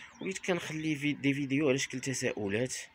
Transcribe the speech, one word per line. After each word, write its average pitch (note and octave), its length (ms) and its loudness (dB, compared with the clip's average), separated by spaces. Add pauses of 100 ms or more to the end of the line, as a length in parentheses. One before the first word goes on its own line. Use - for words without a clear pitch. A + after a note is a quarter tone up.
(220)
وليت F#3 160 -4
كنخلي D#3 580 -2
في C#3+ 180 0
دي C3+ 200 4
فيديو C#3 360 2
على C3 80 6
شكل C3 220 -4
تساؤلات، A#2+ 760 0 (200)